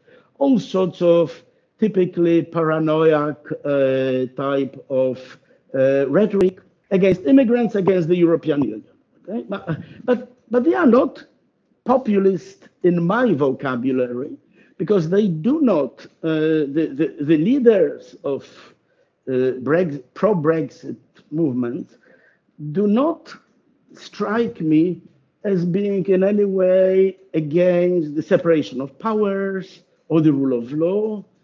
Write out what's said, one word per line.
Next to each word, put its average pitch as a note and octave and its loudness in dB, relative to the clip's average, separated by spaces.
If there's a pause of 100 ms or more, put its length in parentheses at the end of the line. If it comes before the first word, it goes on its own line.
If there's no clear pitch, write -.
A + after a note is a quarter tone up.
(380)
all C4+ 2
sorts F#3 -4
of E3+ 2 (360)
typically F3+ 0
paranoiac, D#3 0 (280)
uh, C3 0 (100)
type C#3 -4
of, C3 0 (560)
uh, C3+ 2
rhetoric F#3+ 2 (320)
against F#3+ 2
immigrants, A#3+ 4
against F#3 0
the F3 2
European D#3 2
Union. G#2+ -6 (440)
Okay? G#3+ -10
But, F#3 -8 (240)
but, - -4 (160)
but A#3+ 0
they E4 2
are F4+ 0
not B3+ 2 (640)
populist G3+ 0 (140)
in F3 2
my A3 0
vocabulary C3 -4 (400)
because E3+ 0
they G3+ 2
do F#3+ -2
not, E3+ 0 (180)
uh, D#3 0 (100)
the, D#3 -2
the, D#3 -4
the D3+ 2
leaders G3 -2
of, C#3 -6 (840)
uh, B2+ -2
Brex-, D3+ -2 (100)
pro-Brexit D#3+ -2 (340)
movement C3 -4 (760)
do G3 0
not C#4 -2 (600)
strike A3 -6
me E3 0 (420)
as F#3+ 0
being G3 -2
in F#3 2
any G#3 2
way F#3+ 2 (160)
against F3 0
the D#3 -2
separation D#3 0
of C#3 -10
powers G3 -4 (280)
or E3 4
the D#3 6
rule C3+ 0
of A#2 -8
law G3 -2 (200)